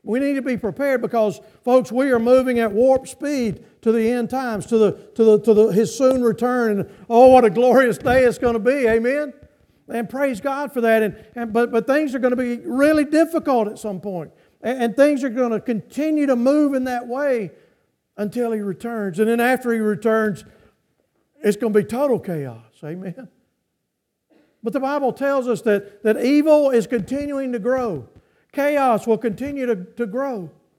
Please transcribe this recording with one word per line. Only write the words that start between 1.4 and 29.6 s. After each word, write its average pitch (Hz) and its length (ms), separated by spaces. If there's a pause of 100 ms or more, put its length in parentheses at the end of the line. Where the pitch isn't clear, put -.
folks, 247 280
we 262 200
are 240 80
moving 254 400
at 226 120
warp 262 360
speed 262 580 (160)
to 226 100
the 226 200
end 240 180
times, 247 380
to 233 100
the, 208 140 (240)
to 226 80
the, 214 160
to 220 140
the, 214 140
His 202 300
soon 262 240
return. 233 600
And - 80 (200)
oh, 240 200
what 254 160
a 214 40
glorious 247 480
day 254 280
it's 226 120
gonna 233 220
be. 247 280
Amen? 247 460 (540)
And 226 220
praise 262 320
God 277 320
for 247 80
that. 226 200
And, 208 320
and, 233 200
but, 240 180
but 226 160
things 277 260
are 269 60
gonna 247 160
be 240 220
really 294 480
difficult 302 640
at 214 120
some 196 200
point. 180 320 (300)
And, 254 220
and 226 120
things 277 280
are 269 60
gonna 233 300
continue 285 680
to 262 80
move 277 400
in 254 80
that 247 240
way 247 440 (640)
until 226 360
He 220 80
returns. 202 580
And 214 100
then 233 120
after 247 320
He 226 80
returns, 214 680 (960)
it's 208 160
gonna 220 160
be 214 100
total 247 360
chaos. 127 540 (100)
Amen? 185 440 (1300)
But 208 120
the 269 60
Bible 269 340
tells 269 340
us 226 160
that, 202 400
that 220 200
evil 294 460
is 233 160
continuing 269 680
to 233 60
grow. 220 480 (440)
Chaos 277 540
will 226 120
continue 262 480